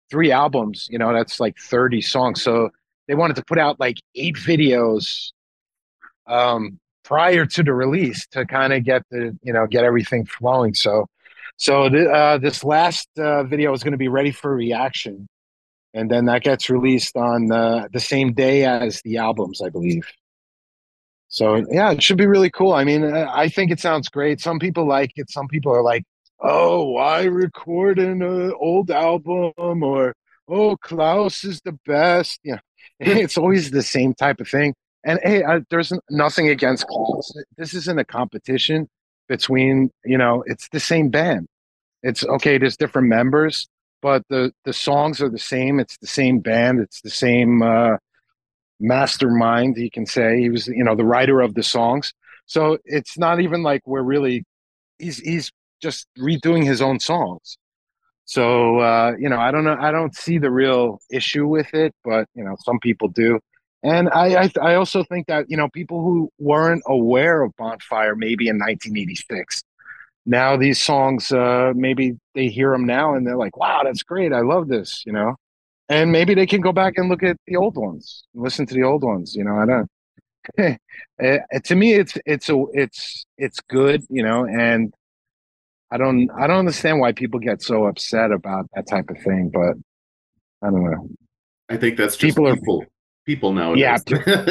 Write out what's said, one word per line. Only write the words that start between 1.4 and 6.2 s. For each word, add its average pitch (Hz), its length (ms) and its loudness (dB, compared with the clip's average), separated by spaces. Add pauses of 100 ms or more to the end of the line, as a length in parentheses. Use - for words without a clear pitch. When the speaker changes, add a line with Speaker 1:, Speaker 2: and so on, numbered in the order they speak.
Speaker 1:
thirty 123 440 -2
songs. 127 420 -2
So 117 280 0 (360)
they 143 80 -4
wanted 151 220 0
to 131 80 -10
put 160 140 -2
out, 147 200 2
like, 123 200 -4 (180)
eight 170 200 -6
videos, 123 960 0 (960)